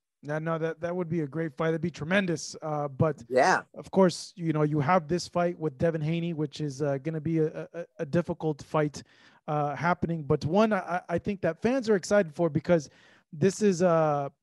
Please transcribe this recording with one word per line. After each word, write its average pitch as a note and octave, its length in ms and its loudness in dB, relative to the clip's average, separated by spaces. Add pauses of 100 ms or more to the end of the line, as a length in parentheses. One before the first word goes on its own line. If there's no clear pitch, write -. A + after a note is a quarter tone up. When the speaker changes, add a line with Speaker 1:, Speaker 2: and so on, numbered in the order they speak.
(200)
Speaker 1:
Yeah, D3+ 200 -6
no, E3 180 -4
that, D#3+ 220 -6
that F3 160 -6
would F3+ 120 -4
be E3 120 -2
a D3 80 -4
great D#3 280 -6
fight. D#3+ 100 -2
That'd E3 140 0
be E3 120 -2
tremendous. F3 680 -2
Uh, D3 280 -4
but D3 400 0
Speaker 2:
Yeah. C#3 340 4 (140)
Speaker 1:
of - 160 -14
course, F#3 420 4
you E3 180 -2
know, D3+ 100 2
you D3+ 180 2
have F3+ 260 2
this E3+ 220 -4
fight F3 280 -2
with D#3 220 -6
Devin E3 220 0
Haney, E3+ 320 -2
which D3+ 280 -4
is, C#3+ 220 -6
uh, C#3 160 -2
gonna D#3+ 220 -6
be D#3+ 180 0
a, D#3 340 -2
a, E3+ 140 -12 (140)
a E3 40 -2
difficult D#3+ 600 -2
fight, D3+ 360 0 (460)
uh, D3 300 -2
happening. E3 480 -2
But C#3+ 200 0
one G#3 280 4
I, F3 360 -2
I E3+ 100 -2
think G3+ 240 -4
that E3 200 -2
fans A#3+ 260 0
are G#3+ 60 6
excited F#3+ 400 2
for, E3+ 160 0
because D#3+ 400 2 (420)
this F3+ 300 2
is F#3+ 180 4
a, D#3 520 2 (100)